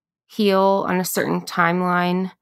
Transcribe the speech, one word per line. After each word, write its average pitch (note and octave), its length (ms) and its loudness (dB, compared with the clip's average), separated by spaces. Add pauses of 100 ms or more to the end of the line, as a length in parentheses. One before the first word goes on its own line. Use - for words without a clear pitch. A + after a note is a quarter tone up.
(260)
heal G3 600 2
on F3+ 100 0
a F#3 60 -2
certain F3 380 -2
timeline F3+ 1000 -2